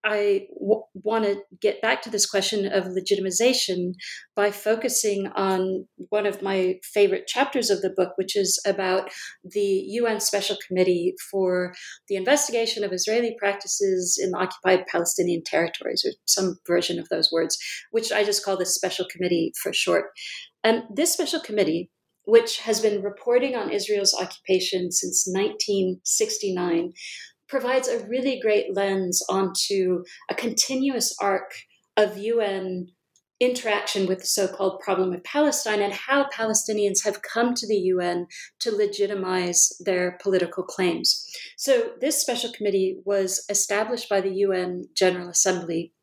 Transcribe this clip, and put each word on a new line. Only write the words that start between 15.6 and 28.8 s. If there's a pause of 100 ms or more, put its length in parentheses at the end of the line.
or (140)
some
version
of
those
words, (360)
which
I
just
call
the
Special
Committee (100)
for
short. (580)
And
this
Special
Committee (400)
which
has
been
reporting
on
Israel's
occupation
since
nineteen
sixty-nine, (560)
provides
a
really
great (140)